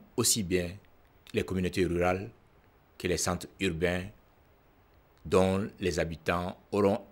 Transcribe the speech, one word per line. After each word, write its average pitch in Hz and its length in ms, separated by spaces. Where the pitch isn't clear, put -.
aussi 117 280
bien 87 260
les 98 100
communautés 90 420
rurales 90 440
que 95 80
les 85 100
centres 90 300
urbains, 90 460
dont 95 420
les 85 200
habitants 87 560
auront 101 300